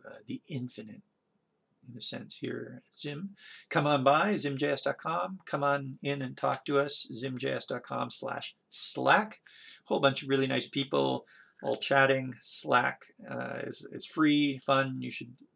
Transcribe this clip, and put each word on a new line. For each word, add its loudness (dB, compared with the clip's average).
uh, -16
the -10
infinite, -10
in -16
a -14
sense, -10
here -8
at -20
Zim. -8
Come 2
on 4
by, 4
zim -2
J 0
S -2
dot -2
com. -4
Come -2
on 0
in -2
and -6
talk -2
to 4
us, -2
zim -6
J -2
S -4
dot -4
com -4
slash -6
slack. 4
Whole 0
bunch 4
of -8
really 4
nice -2
people 0
all 0
chatting. 2
Slack, 0
uh, -6
is, -10
is -10
free, 4
fun. 2
You -6
should -10